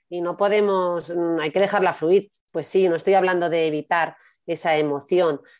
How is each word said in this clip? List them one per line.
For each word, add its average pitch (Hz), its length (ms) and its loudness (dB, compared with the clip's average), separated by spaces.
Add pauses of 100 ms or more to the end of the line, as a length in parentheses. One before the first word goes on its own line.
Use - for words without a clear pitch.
(100)
y 175 100 -8
no 175 160 -4
podemos, 190 720 0
mm, 170 320 -2
hay 156 100 -4
que 185 100 0
dejarla 190 340 2
fluir". 190 360 0 (200)
Pues 156 160 -8
sí, 190 240 2
no 170 60 0
estoy 190 180 0
hablando 180 340 2
de 160 180 0
evitar 156 500 -2 (280)
esa 165 320 -2
emoción, 151 640 0 (200)